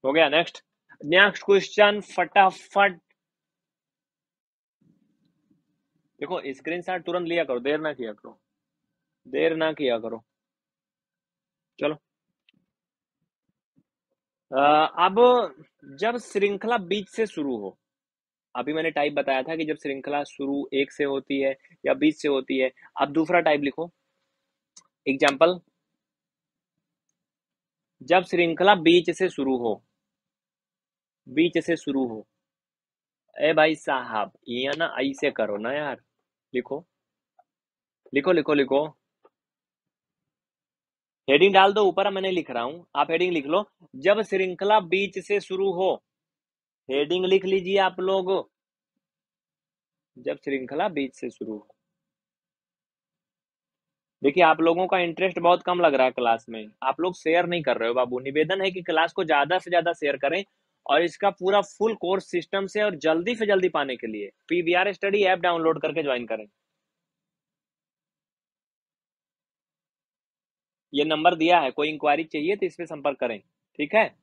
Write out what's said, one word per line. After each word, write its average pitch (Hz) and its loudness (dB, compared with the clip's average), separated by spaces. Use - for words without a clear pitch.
हो 135 6
गया, 156 8
next, 165 0
Next 185 4
question 208 4
फटाफट। 190 2
देखो, 151 -8
स्क्रीनशॉट 175 -8
तुरंत 175 -4
लिया 170 0
करो, 123 -4
देर 147 -2
ना 156 -6
किया 120 -10
करो, - -20
देर 156 -2
ना 160 -2
किया 127 -2
करो। 113 -10
चलो, 147 -4
अ, 135 -2
अब 190 2
जब 233 -2
श्रृंखला 202 -2
बीच 190 -6
से 220 -4
शुरू 139 -6
हो, 98 -10
अभी 127 -6
मैंने 160 -2
type 147 -2
बताया 135 -2
था 160 -6
कि 160 -4
जब 151 -6
श्रृंखला 143 -6
शुरू 139 -6
एक 139 -2
से 147 -4
होती 139 -4
है 135 0
या 139 2
बीच 151 2
से 151 -4
होती 135 -2
है, 131 0
अब 143 -2
दूसरा 165 2
टाइप 156 2
लिखो। 156 -6
Example, 139 2
जब 175 2
श्रृंखला 175 2
बीच 170 4
से 185 -2
शुरू 135 -2
हो, 113 -4
बीच 160 0
से 160 -2
शुरू 135 -2
हो, 110 -12
ए 151 0
भाई 156 2
साहब, 117 -4
ये 127 -6
ना 165 -4
ऐसे 139 -2
करो 104 -4
ना 117 -6
यार, 143 -6
लिखो, 131 -6
लिखो, 143 0
लिखो, 151 0
लिखो, 139 0
हेडिंग 175 6
डाल 196 6
दो 208 2
ऊपर, 190 0
मैं 190 -6
नहीं 190 -4
लिख 160 -6
रहा 120 -6
हूं, 160 -10
आप 151 0
हेडिंग 175 0
लिख 143 -2
लो, 185 0
जब 196 2
श्रृंखला 190 0
बीच 190 -2
से 202 -4
शुरू 190 -2
हो, 175 0
हेडिंग 147 -2
लिख 190 2
लीजिए 190 0
आप 185 -2
लोग, 190 -2
जब 139 -8
श्रृंखला 139 -4
बीच 139 -6
से 123 -10
शुरू 110 -12
हो। 104 -14
देखिए, 147 4
आप 160 4
लोगों 170 2
का 185 0
interest 175 -2
बहुत 175 4
कम 180 -2
लग 156 4
रहा 131 4
है 127 0
class 117 0
में, 110 -12
आप 135 -4
लोग 180 -2
share 170 0
नहीं 175 -4
कर 123 0
रहे 113 -2
हो 120 -2
बाबू। 123 -2
निवेदन 156 -2
है 190 0
कि 180 -10
class 165 0
को 190 -4
ज्यादा 156 2
से 180 -8
ज्यादा 170 0
share 143 -4
करें 160 -2
और 151 2
इसका 185 -2
पूरा 196 0
full 220 -2
course 185 -4
system 196 -4
से 214 -4
और 202 -2
जल्दी 165 0
से 220 -4
जल्दी 185 2
पाने 139 -2
के 117 -12
लिए 104 -10
पीवीआर 175 0
study 196 0
ऐप 185 2
download 160 0
करके 156 -4
ज्वाइन 123 -2
करें। 110 -8
ये 139 0
number 160 2
दिया 170 4
है, 135 -2
कोई 147 -4
inquiry 151 -2
चाहिए 160 -4
तो 196 -4
इस 160 -8
पे 170 -12
संपर्क 143 -6
करें, 117 -4
ठीक 147 -6
है। 214 6